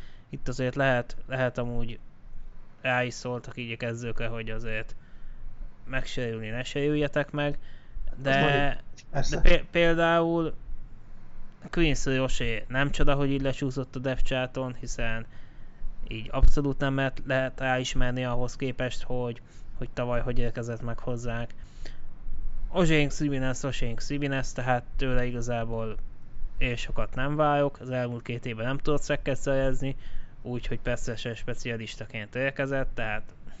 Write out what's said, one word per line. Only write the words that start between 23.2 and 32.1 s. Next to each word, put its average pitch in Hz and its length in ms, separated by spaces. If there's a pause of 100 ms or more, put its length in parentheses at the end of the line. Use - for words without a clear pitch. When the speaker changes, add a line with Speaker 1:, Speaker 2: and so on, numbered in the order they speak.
Speaker 1:
Ozsénk 123 360
Szibinesz, 139 540
tehát 123 300 (120)
tőle 127 300
igazából 117 720 (600)
én 127 180
sokat - 400
nem 139 200
várok, 143 440
az 127 100
elmúlt 123 320
két 117 240
évben 113 200
nem 135 120
tudott 147 240
szekket 139 360
szerezni, 135 580 (460)
úgyhogy 123 380
persze 120 360
se 117 180
specialistaként 113 1000